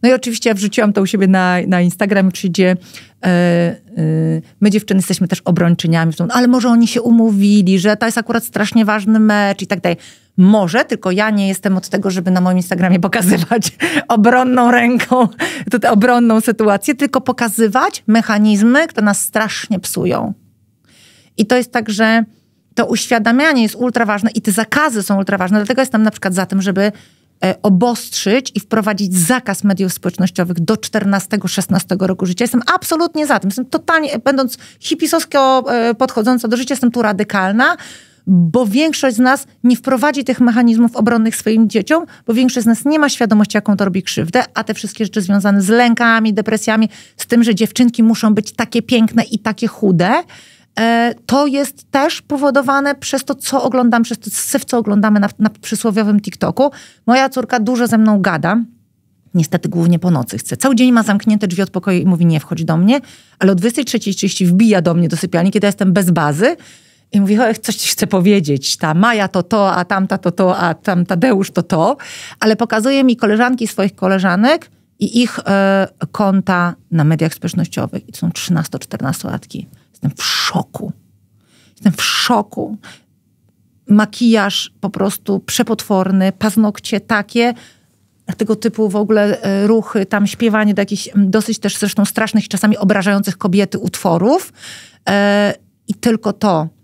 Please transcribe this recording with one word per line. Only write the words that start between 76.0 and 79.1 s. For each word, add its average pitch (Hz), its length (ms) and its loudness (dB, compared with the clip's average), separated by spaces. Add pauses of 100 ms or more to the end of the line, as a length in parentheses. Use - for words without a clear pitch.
konta 185 640 0 (160)
na 160 120 0
mediach 156 300 0
społecznościowych. - 760 -8
I - 20 -20
to - 60 -20
są 175 140 -4
trzynasto-czternastolatki. - 1400 -6 (240)